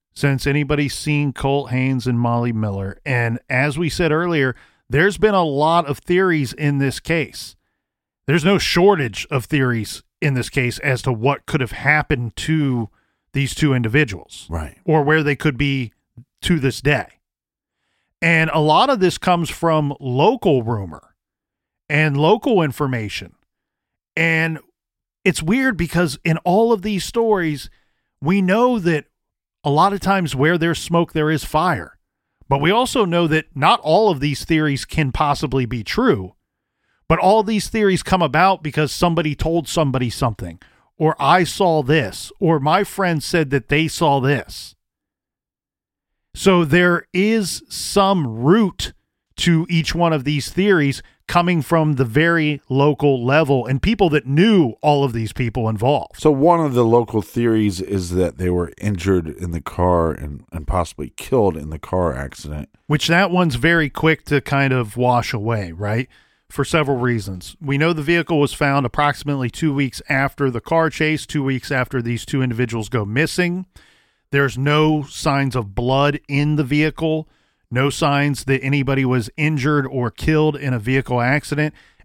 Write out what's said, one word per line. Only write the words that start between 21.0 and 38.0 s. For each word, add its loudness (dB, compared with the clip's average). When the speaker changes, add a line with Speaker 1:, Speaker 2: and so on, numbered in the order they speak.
Speaker 1:
and 0
local 4
information. -4
And 0
it's 0
weird 0
because -2
in 0
all 2
of 0
these -4
stories, 0
we 0
know 2
that 0
a 0
lot 4
of -4
times 0
where 2
there's 0
smoke, 0
there 0
is -2
fire. -2
But 0
we 2
also 2
know 2
that 0
not 2
all 2
of -2
these -4
theories 0
can -2
possibly -2
be -6
true. 0
But 2
all 4
these -2
theories 2